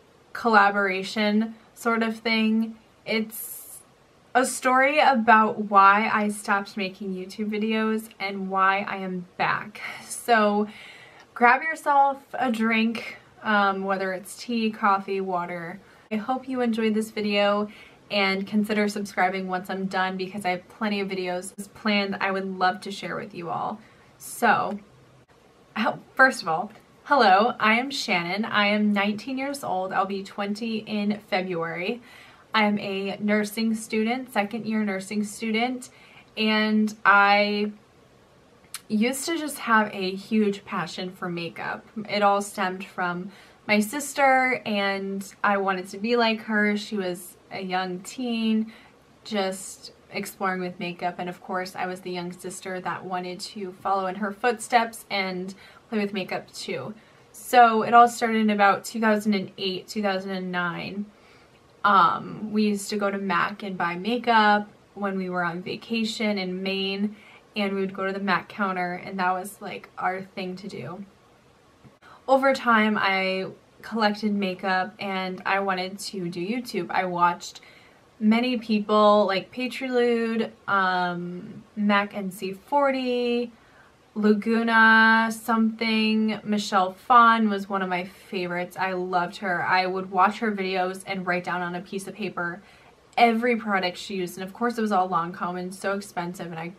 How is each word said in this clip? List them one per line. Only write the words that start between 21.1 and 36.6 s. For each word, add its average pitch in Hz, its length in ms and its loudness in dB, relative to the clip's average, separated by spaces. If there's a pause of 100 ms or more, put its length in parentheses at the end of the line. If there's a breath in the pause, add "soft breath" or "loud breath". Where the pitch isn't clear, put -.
planned 202 480 -2
I 196 80 0
would 190 300 -4
love 185 220 2
to 190 100 -10
share 180 240 -8
with - 180 -10
you 170 160 -10
all. - 320 -6 (380 loud breath)
So, - 580 0 (960)
oh, 220 220 -2 (160)
first 262 300 4
of - 40 -6
all, 170 240 -2 (340)
hello, 233 540 6
I 220 200 4
am 269 100 -4
Shannon. 190 560 -4
I 208 220 2
am 208 260 2
nineteen 208 460 -2
years 277 240 -6
old. 185 280 -4
I'll 190 140 0
be 196 160 -6
twenty 208 560 -6
in 208 420 -4 (120)
February. 180 680 -4 (540 loud breath)
I 214 120 4
am 208 120 2
a 196 420 -4
nursing 214 540 0
student, 226 580 -4
second 214 360 -4
year 220 160 -2
nursing 202 400 -4
student, 226 640 -4 (480 loud breath)
and 214 640 2